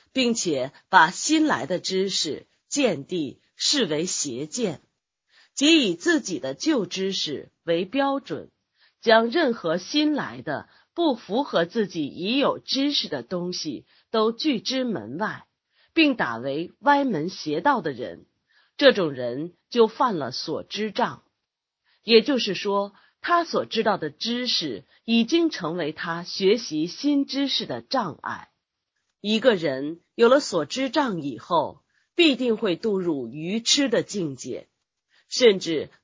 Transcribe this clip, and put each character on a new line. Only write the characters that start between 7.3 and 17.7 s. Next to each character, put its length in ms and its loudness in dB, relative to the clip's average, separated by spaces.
为 200 0
标 360 -2
准， 320 -10
将 300 6
任 220 2
何 260 -2
新 360 0
来 280 -6
的 260 -6
不 220 2
符 260 -2
合 220 2
自 240 -2
己 180 -4
已 320 -4
有 220 0
知 320 -2
识 160 -2
的 160 -6
东 280 -6
西 320 -8
都 180 2
拒 300 -2
之 240 -4
门 340 -6
外， 260 -6
并 220 4
打 220 -2
为 420 -6
歪 260 4
门 240 0
邪 320 -4
道 200 2